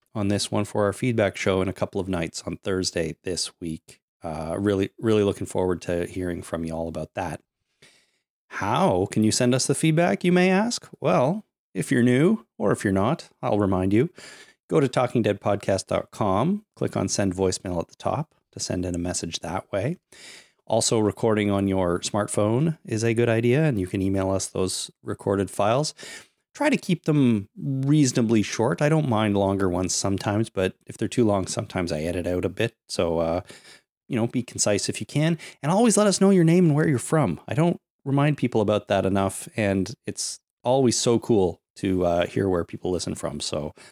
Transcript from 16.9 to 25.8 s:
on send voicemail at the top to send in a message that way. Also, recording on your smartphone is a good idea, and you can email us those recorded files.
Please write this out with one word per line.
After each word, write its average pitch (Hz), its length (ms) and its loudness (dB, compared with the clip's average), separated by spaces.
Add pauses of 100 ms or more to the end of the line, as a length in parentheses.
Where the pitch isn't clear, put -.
on 101 120 0
send 98 260 -2
voicemail 92 460 -2
at - 80 -6
the - 80 -20
top - 380 -6 (180)
to - 80 -14
send 92 260 -4
in 90 80 -4
a 87 40 -4
message 87 420 -6
that 85 320 -8
way. 113 260 -4 (680)
Also, 113 320 0
recording 107 520 2
on 98 180 2
your 90 320 0
smartphone 110 840 0
is 113 200 -4
a 117 100 2
good 117 140 2
idea, 120 360 2
and 135 140 0
you 92 80 -2
can 98 160 -4
email 95 280 0
us 95 160 -2
those - 440 -4 (120)
recorded 101 480 -2
files. 117 420 0 (600)